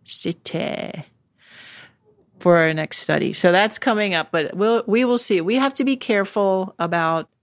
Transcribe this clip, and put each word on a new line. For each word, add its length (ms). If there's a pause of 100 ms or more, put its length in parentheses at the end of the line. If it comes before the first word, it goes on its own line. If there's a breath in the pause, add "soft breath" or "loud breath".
City 1000 (1400 loud breath)
for 180
our 160
next 260
study. 340
So 180
that's 280
coming 340
up, 180
but 240
we'll, 320
we 180
will 120
see. 240
We 140
have 200
to 80
be 140
careful 800
about, 480 (160)